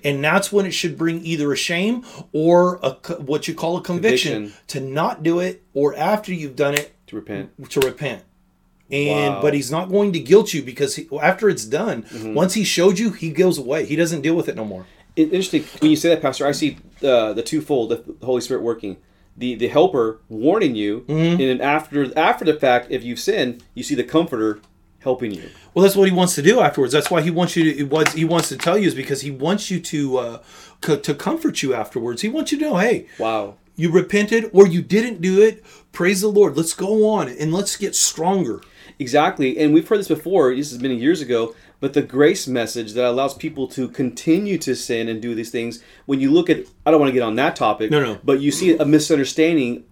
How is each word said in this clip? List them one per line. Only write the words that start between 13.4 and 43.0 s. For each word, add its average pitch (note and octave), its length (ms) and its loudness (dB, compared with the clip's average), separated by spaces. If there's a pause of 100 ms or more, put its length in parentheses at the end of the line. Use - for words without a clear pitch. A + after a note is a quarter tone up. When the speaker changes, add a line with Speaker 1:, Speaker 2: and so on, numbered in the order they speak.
Speaker 1:
away. C#3 260 -4
He C#3+ 120 -4
doesn't D#3+ 260 0
deal D#3+ 120 0
with E3 140 -2
it C#3 80 -8
no A2+ 80 -8
more. F#2 220 -12 (280)
Speaker 2:
It, D#3+ 100 4
interesting. F3 400 -2 (160)
When D3+ 100 4
you D3+ 60 6
say D#3+ 120 0
that, D#3+ 140 2
Pastor, C#3 240 -2
I C#3+ 60 0
see, C#3+ 260 -4 (260)
uh, A#2 300 4
the A2+ 80 -4
twofold, B2+ 480 -2
the A2+ 120 -4 (220)
Holy B2 160 0
Spirit B2 220 -4
working. A2 340 -4 (400)
The, B2 180 -4
the A2+ 140 -2
helper C3 500 2 (100)
warning C#3 460 0
you, G#2 280 -4
Speaker 1:
Mm-hmm. E3 380 0
Speaker 2:
and - 0 -
then B2+ 200 0
after, C#3+ 580 -2
after F#3+ 260 0
the D#3 100 2
fact, B2 360 0
if B2+ 140 -6
you've A#2+ 160 -8
sinned, C#3 420 -4 (120)
you B2 100 -12
see D3 100 -4
the A#2+ 80 -2
comforter A2+ 580 -2 (400)
helping B2+ 320 -4
you. F2 120 -12 (300)
Speaker 1:
Well, F3 100 4
that's F#3+ 100 6
what F#3+ 140 6
he F#3 60 2
wants F3+ 200 2
to D3 80 -4
do G#3+ 180 6
afterwards. C3+ 320 2
That's D3 180 2
why E3+ 120 2
he E3 80 0
wants E3+ 260 0
you E3+ 80 4
to, D3 140 2
it C#3+ 100 -2
was, D3+ 260 2
he D#3+ 100 0
wants E3 240 0
to C3+ 80 -8
tell E3+ 200 2
you G3+ 120 4
is B2+ 80 -2
because C3+ 240 -6
he C#3 100 -8
wants D#3 400 -4
you F#3 100 -2
to, C#3 380 -2
uh, A#2 240 -6 (380)
co-, D3+ 160 0
to - 180 -4
comfort - 480 -4
you C3 100 -2
afterwards. A#2 500 -6
He G#3 60 -2
wants D4 220 -4
you C#4+ 80 -2
to D4+ 60 -2
know, C#4+ 140 -2
"Hey, G#3+ 280 0 (100)
Speaker 2:
Wow. A2 380 -4 (220)
Speaker 1:
you E3 160 0
repented G#3 600 2
or G3 140 10
you E3+ 160 0
didn't A3 380 0
do F#3 200 2
it. G#3+ 220 4 (300)
Praise F#3 280 0
the G#3 80 0
Lord. G3 280 4
Let's E3 180 -2
go G#3+ 340 2
on F#3+ 200 0
and D3+ 240 -4
let's G3+ 240 -2
get F#3+ 180 -6
stronger." D#3+ 680 -2 (380)
Speaker 2:
Exactly. C#3+ 600 2
And D3+ 140 4
we've E3 140 6
heard G#3 140 2
this F#3+ 80 -6
before. E3 440 2
This C3+ 200 -6
is A#2+ 80 -12
many C3 160 -2
years D3 240 2
ago. A#2 340 -2 (260)
But C3+ 120 -4
the D3 100 2
grace D3 460 2
message A#2 460 -4
that B2 100 0